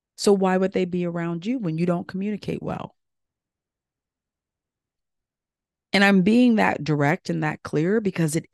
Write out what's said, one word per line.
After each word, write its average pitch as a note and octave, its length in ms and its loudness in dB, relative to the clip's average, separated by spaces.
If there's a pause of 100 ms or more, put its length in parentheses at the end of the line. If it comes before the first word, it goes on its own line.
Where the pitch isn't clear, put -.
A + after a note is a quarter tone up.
(160)
So - 160 2
why F#3+ 240 2
would F#3+ 160 0
they F#3+ 140 -2
be F3 200 -4
around E3+ 400 -6
you B3 140 -4
when E3 180 -4
you F3 80 -2
don't E3+ 220 -2
communicate G3 540 -8
well? - 340 -10 (3000)
And G3 100 2
I'm G3 200 6
being A#3 340 6
that F#3+ 280 0
direct D3 460 0
and E3+ 140 -4
that D3+ 180 -6
clear F3 380 -2
because E3+ 380 -2
it D#3+ 160 -6